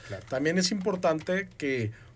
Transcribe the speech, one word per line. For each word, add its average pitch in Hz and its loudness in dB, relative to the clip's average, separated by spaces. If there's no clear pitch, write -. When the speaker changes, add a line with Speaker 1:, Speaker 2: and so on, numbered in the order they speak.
Speaker 1:
Claro. 95 -8
Speaker 2:
También 151 2
es 185 2
importante 185 0
que 127 -2